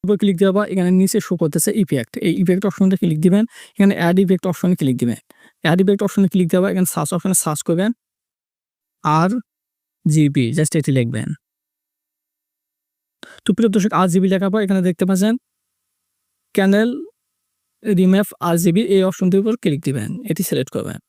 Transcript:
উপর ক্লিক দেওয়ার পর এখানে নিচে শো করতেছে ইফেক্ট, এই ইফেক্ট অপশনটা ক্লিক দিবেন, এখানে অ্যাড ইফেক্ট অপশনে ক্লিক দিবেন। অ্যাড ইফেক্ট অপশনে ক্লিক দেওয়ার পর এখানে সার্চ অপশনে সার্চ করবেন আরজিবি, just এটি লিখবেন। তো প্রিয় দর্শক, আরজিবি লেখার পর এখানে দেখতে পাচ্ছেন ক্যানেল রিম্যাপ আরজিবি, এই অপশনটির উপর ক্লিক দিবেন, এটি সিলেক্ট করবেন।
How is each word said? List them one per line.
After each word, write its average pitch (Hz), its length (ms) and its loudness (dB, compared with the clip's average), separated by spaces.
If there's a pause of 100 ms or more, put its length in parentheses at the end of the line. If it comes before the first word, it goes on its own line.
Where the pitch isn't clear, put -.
উপর 196 180 0
ক্লিক 196 200 0
দেওয়ার 190 160 4
পর 208 160 0
এখানে 180 160 0 (120)
নিচে 190 160 0 (100)
শো - 140 -2
করতেছে 156 280 -2 (140)
ইফেক্ট, 131 300 -4 (140)
এই 165 140 0
ইফেক্ট 180 280 0
অপশনটা 190 320 2
ক্লিক 156 240 -2
দিবেন, 202 180 4 (320)
এখানে 196 240 4
অ্যাড 175 240 2
ইফেক্ট 180 280 0
অপশনে 180 300 0
ক্লিক 131 200 0
দিবেন। 120 180 -2 (440)
অ্যাড 165 200 2
ইফেক্ট 196 220 2
অপশনে 196 280 0
ক্লিক 180 180 2
দেওয়ার 185 140 2
পর 202 80 -2
এখানে 185 200 0
সার্চ 156 220 -4
অপশনে 175 280 -2
সার্চ 151 240 -4
করবেন 180 240 0 (1300)
আরজিবি, 156 1300 -2 (120)
just 156 220 -2
এটি 147 180 -2
লিখবেন। 117 320 -4 (2250)
তো - 100 -2
প্রিয় 226 180 2
দর্শক, 214 180 0 (100)
আরজিবি 185 320 2
লেখার 196 200 -2
পর 220 120 -2
এখানে 190 220 0
দেখতে 180 220 -2
পাচ্ছেন 196 240 2 (1200)
ক্যানেল 202 340 2 (1080)
রিম্যাপ 190 300 2 (200)
আরজিবি, 170 320 0 (140)
এই 190 140 4
অপশনটির 190 340 0
উপর 220 100 -2 (100)
ক্লিক 147 240 -2
দিবেন, 131 220 -4 (200)
এটি 165 200 -4
সিলেক্ট 135 260 -4
করবেন। - 340 -8